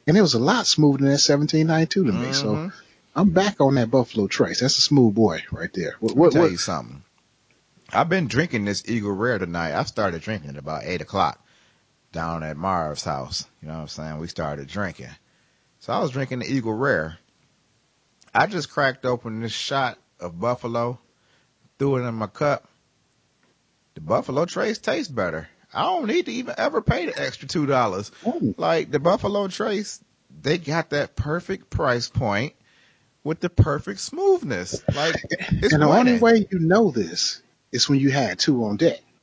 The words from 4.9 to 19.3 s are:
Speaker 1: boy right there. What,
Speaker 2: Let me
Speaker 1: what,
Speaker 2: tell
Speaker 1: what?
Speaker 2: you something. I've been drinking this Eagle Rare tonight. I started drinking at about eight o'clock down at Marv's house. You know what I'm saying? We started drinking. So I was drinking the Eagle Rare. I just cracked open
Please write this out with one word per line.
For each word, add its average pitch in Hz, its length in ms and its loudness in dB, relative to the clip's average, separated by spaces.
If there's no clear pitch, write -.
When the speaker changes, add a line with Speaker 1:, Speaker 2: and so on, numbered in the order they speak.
Speaker 1:
boy 98 260 4
right - 220 -8
there. - 260 -6
What, 113 120 -2
Speaker 2:
Let 113 40 -6
me 131 60 4
Speaker 1:
what, 165 120 8
Speaker 2:
tell 160 100 6
Speaker 1:
what? 139 80 4
Speaker 2:
you 87 60 -6
something. 67 440 -6
I've 147 180 2
been 175 180 0
drinking 113 380 0
this 101 200 -4
Eagle 104 260 -2
Rare 104 280 0
tonight. 85 340 -4
I 107 120 -2
started 92 360 -2
drinking 80 300 -8
at 69 60 -14
about 73 280 -8
eight 85 160 -6
o'clock 85 420 -2
down 82 320 -6
at 76 140 -8
Marv's 82 460 -4
house. 67 440 -6
You 76 100 -16
know 78 40 -10
what 80 80 -10
I'm 76 60 -12
saying? 78 320 -12
We 85 80 -10
started 73 400 -8
drinking. 82 420 -8
So 113 140 -8
I 147 60 -2
was 160 120 -2
drinking 131 280 -6
the - 60 -8
Eagle 110 300 -2
Rare. 90 420 -2
I 131 100 4
just 180 240 -6
cracked 131 340 -2
open 120 380 -4